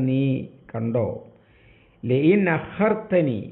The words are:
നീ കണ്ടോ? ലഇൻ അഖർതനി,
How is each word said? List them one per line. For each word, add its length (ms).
നീ 160
കണ്ടോ? 340
ലഇൻ 320
അഖർതനി, 840